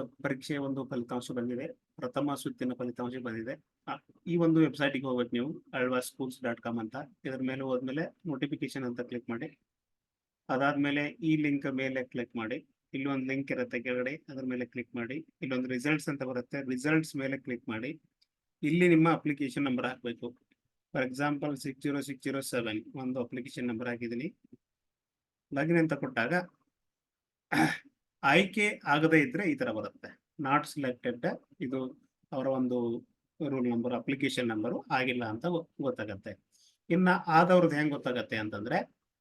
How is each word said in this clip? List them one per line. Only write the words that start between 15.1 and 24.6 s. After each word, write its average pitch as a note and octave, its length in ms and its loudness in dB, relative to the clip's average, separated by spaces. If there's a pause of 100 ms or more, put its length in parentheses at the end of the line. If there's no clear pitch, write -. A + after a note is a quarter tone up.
ಇಲ್ಲೊಂದು B2+ 300 -2
ರಿಸಲ್ಟ್ಸ್ D3 380 0
ಅಂತ C#3 180 -6
ಬರುತ್ತೆ, B2 300 -6 (120)
ರಿಸಲ್ಟ್ಸ್ D3+ 500 0
ಮೇಲೆ C3+ 240 -2
ಕ್ಲಿಕ್ A#2+ 280 -8
ಮಾಡಿ. B2 180 -6 (760)
ಇಲ್ಲಿ F3 240 6
ನಿಮ್ಮ D#3+ 140 8 (100)
ಅಪ್ಲಿಕೇಶನ್ C#3+ 500 -2
ನಂಬರ್ B2 220 0
ಹಾಕ್ಬೇಕು. A#2+ 360 -8 (680)
For C#3 120 0
example, C#3+ 460 -2 (100)
ಸಿಕ್ಸ್ C3+ 220 -8
ಜೀರೋ C#3+ 240 -2
ಸಿಕ್ಸ್ C3+ 180 -8
ಜೀರೋ C3+ 140 -2 (100)
ಸೆವೆನ್ A#2 300 -2 (220)
ಒಂದು B2+ 200 -4
ಅಪ್ಲಿಕೇಶನ್ B2 480 -6
ನಂಬರ್ A#2+ 200 -4
ಹಾಕಿದ್ದೀನಿ. A#2+ 360 -4 (1300)